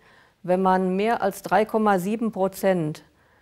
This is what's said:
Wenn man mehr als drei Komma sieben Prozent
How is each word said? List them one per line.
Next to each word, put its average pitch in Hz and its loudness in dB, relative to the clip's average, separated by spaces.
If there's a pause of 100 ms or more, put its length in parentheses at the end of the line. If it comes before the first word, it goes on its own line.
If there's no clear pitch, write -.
(440)
Wenn 185 0
man 185 2
mehr 214 -2
als 190 -4
drei 208 2
Komma 214 2
sieben 214 -4
Prozent 185 -2 (380)